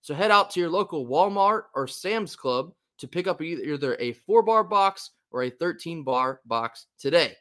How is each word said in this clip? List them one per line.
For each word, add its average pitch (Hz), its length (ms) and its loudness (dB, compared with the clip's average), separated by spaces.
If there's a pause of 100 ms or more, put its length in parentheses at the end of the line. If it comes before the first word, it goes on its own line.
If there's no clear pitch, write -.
So 151 100 -12
head 196 180 0
out 202 200 4
to 180 100 -4
your 175 80 0
local 170 380 -4
Walmart 196 560 2 (120)
or 131 140 -4
Sam's 202 480 -6
Club 131 380 -4 (240)
to 139 100 -14
pick 180 180 -6
up 175 140 -4
either, 160 220 -8
either 139 360 -4
a 120 140 -4
four 220 300 2
bar 220 200 4
box 196 500 0 (180)
or 127 140 -4
a 123 40 -2
thirteen 165 560 -6
bar 131 400 -2
box 117 440 -6 (100)
today. 143 420 2